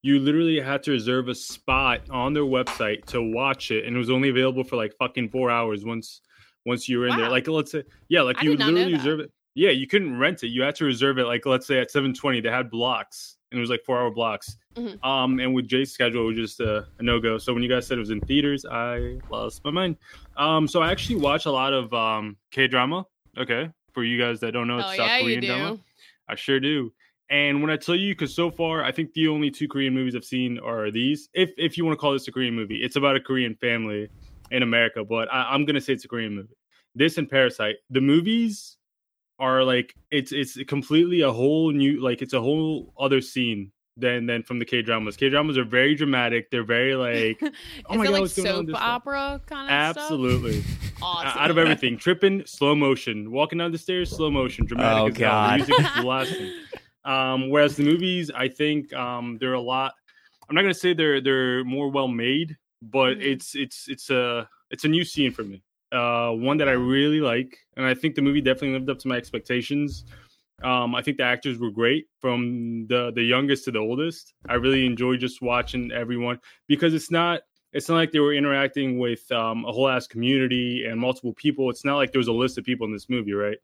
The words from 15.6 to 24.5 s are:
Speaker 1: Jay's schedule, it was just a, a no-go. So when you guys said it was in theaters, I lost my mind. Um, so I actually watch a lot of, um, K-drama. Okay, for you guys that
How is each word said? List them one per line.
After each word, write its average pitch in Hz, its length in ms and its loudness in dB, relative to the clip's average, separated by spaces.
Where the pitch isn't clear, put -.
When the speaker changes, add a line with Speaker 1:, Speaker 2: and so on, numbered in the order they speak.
Speaker 1:
Jay's 131 260 0
schedule, 120 300 0
it - 20 0
was 113 120 -2
just 113 220 -6
a, 107 280 -2
a 117 60 -8
no-go. 117 340 2
So 123 160 -4
when 120 80 0
you 123 80 -2
guys 123 160 0
said 127 120 -2
it 117 40 -4
was 104 80 -6
in 104 120 -4
theaters, 143 440 0
I 120 540 -4
lost 110 340 -8
my 147 80 -4
mind. 175 260 0
Um, 156 300 4
so 170 140 2
I 165 100 2
actually 202 260 -2
watch 143 280 2
a 151 60 0
lot 135 220 2
of, 120 200 -2
um, 110 440 -2
K-drama. 135 540 2
Okay, 127 320 -2
for 123 100 -4
you 120 160 0
guys 120 200 0
that 113 120 -2